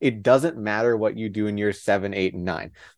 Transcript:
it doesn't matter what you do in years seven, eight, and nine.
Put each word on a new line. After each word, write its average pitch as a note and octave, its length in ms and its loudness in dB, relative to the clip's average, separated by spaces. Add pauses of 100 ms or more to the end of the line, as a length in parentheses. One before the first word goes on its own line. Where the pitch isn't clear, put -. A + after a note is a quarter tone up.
it A2+ 220 0
doesn't C3+ 340 4
matter A2 400 0
what G#2+ 200 0
you A2 120 -6
do G#2 200 -2
in G#2 100 -2
years G#2 240 -2
seven, G2 320 0
eight, F#2+ 200 0
and F2+ 100 -8
nine. F2+ 260 -6 (280)